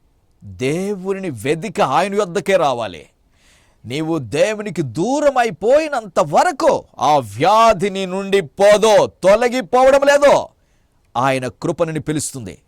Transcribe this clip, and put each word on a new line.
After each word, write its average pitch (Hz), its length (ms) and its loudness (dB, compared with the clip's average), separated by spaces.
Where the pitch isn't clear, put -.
దేవునిని 180 840 -6
వెదికి 160 520 -4
ఆయన 170 320 0
యొద్దకే 196 420 -2
రావాలి. 117 500 -2
నీవు 156 340 -6
దేవునికి 180 640 -4
దూరం 254 560 -2
అయిపోయినంత 240 840 0
వరకు 247 640 0
ఆ 143 200 2
వ్యాధి 185 720 2
నీ 190 160 -6
నుండి 196 340 -2
పోదో, 196 680 4
తొలగిపోవడం 247 1000 2
లేదో. 285 420 4
ఆయన 131 320 0
కృప 165 360 -4
నిన్ను 160 180 -4
పిలుస్తుంది. 135 640 -8